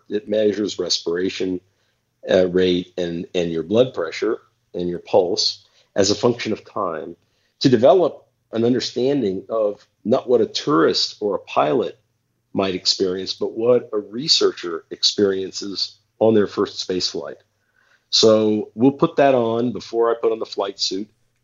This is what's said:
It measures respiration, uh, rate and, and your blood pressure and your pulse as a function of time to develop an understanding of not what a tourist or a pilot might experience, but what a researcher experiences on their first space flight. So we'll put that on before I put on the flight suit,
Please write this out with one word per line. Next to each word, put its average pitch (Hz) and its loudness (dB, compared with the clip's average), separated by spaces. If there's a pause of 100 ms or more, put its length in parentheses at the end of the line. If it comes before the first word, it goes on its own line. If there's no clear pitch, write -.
It 104 -4
measures 104 0
respiration, 90 -2 (680)
uh, 92 4
rate 90 2
and, 85 -4
and 85 -2
your 82 -4
blood 113 2
pressure 90 -4 (320)
and 87 -4
your 87 -6
pulse - 0 (300)
as 101 2
a 101 0
function 117 -2
of - -8
time 85 -8 (440)
to 139 2
develop 139 4 (240)
an 113 0
understanding 123 -2
of 107 -2 (180)
not 110 0
what 120 4
a 107 2
tourist - 0
or 101 -2
a - -6
pilot 135 -2 (560)
might 95 -2
experience, 92 -2
but - -6
what 120 0
a 107 -4
researcher 98 -2
experiences 98 -2 (220)
on 113 6
their 104 4
first - -4
space 92 -4
flight. 73 -10 (720)
So 107 4
we'll 127 4
put 151 -2
that 139 4
on 117 0
before 113 -2
I 117 -2
put 113 2
on 113 -4
the 107 -8
flight 101 -6
suit, 98 -6 (340)